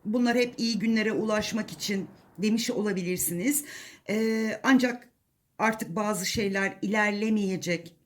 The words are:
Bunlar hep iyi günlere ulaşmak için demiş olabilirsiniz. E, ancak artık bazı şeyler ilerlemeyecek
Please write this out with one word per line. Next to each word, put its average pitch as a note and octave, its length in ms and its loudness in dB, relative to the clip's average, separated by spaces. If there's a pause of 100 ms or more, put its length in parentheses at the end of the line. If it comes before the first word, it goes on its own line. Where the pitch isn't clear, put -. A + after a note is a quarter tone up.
Bunlar A#3+ 320 2
hep A#3+ 200 2
iyi A#3 220 -2
günlere A3 320 2
ulaşmak G#3+ 600 -2
için G3 360 -4 (300)
demiş A3 340 2
olabilirsiniz. F#3 920 -2 (440)
E, A3 540 0
ancak B3 460 4 (500)
artık A3 360 0
bazı G#3 300 -2
şeyler G3 560 0
ilerlemeyecek G3+ 1120 0 (100)